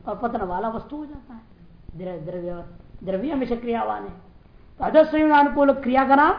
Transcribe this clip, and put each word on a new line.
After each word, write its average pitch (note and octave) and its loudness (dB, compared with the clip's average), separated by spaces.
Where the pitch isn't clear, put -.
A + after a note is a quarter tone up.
और G#3 -6
पतन A#3 -4
वाला F#3+ -4
वस्तु A3+ -10
हो D4+ -10
जाता C4+ -18
है। A3+ -18
द्र-, F3 -10
द्रव्य, F3 -10
द्रव्य G3 -4
हमेशा B3 -2
क्रियावान A3 -4
है। G3 -12
तो - -4
अधस्वयं D#4 4
अनुकूल C#4+ 4
क्रिया C4 0
का C4+ 6
नाम D4+ 6